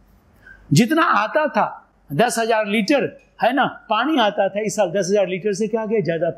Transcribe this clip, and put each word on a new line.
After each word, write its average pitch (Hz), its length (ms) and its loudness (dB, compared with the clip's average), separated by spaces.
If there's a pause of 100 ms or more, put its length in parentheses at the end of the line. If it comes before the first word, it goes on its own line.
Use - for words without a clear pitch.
(720)
जितना 247 320 4
आता 302 460 0
था 196 180 0 (440)
दस 214 280 2
हजार 220 280 0
लीटर, 214 380 0 (380)
है 226 100 2
ना, 254 140 2 (240)
पानी 254 300 0
आता 202 280 2
था, 196 120 -4
इस 214 160 -4
साल 196 140 0
दस 175 200 -2
हजार 202 180 2
लीटर 190 240 -4
से 202 160 -4
क्या 220 140 -2
आ 220 40 -6
गया, 214 140 0
ज्यादा 165 380 -2